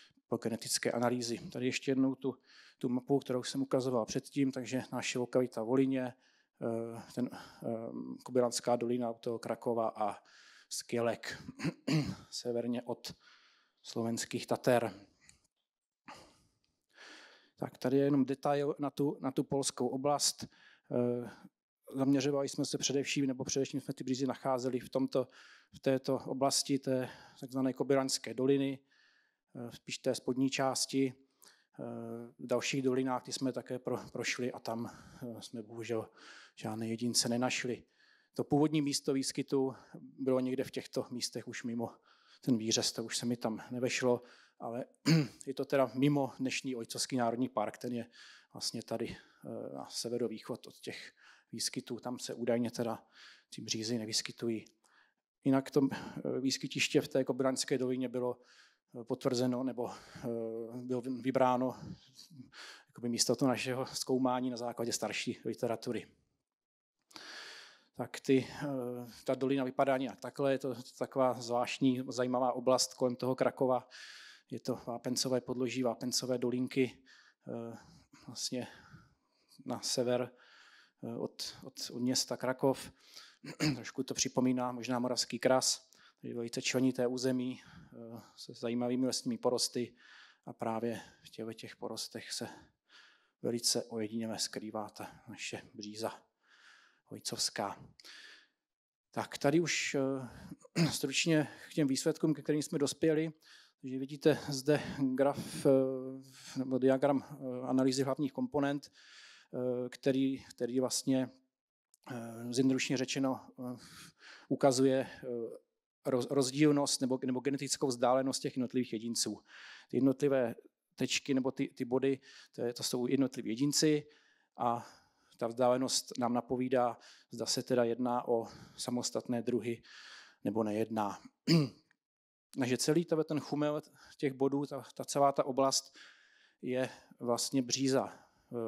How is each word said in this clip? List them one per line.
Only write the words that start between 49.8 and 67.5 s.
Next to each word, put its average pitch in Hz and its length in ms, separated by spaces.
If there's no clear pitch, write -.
severovýchod 117 800
od - 120
těch - 340
výskytů, 117 480
tam 123 200
se - 140
údajně 117 380
teda 113 320
ty - 60
břízy 113 360
nevyskytují. 110 680
Jinak 135 280
to, 139 200
eh, - 480
výskytiště 135 600
v - 60
té 135 160
Kobylaňské 131 540
dolině 127 320
bylo, 123 300
eh, - 20
potvrzeno 127 600
nebo, 120 280
eh, - 360
bylo 123 280
vy-, 123 200
vybráno 127 540
jakoby 120 220
místo 117 260
toho 135 140
našeho 123 360
zkoumání 127 640
na 123 80
základě 117 360
starší - 520
literatury. 113 640